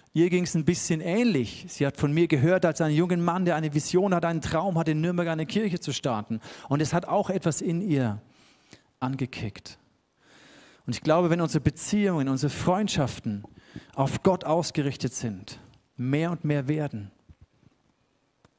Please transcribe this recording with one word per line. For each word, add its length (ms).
ihr 160
ging's 260
ein 120
bisschen 340
ähnlich. 680
Sie 180
hat 100
von 160
mir 160
gehört 380
als 160
einen 120
jungen 300
Mann, 220
der 100
eine 160
Vision 420
hat, 120
einen 160
Traum 360
hat, 100
in 120
Nürnberg 280
eine 180
Kirche 340
zu 120
starten. 480
Und 140
es 100
hat 140
auch 240
etwas 320
in 180
ihr 400
angekickt. 760
Und 80
ich 60
glaube, 300
wenn 100
unsere 220
Beziehungen, 680
unsere 220
Freundschaften 920
auf 280
Gott 220
ausgerichtet 680
sind, 440
mehr 340
und 140
mehr 240
werden, 420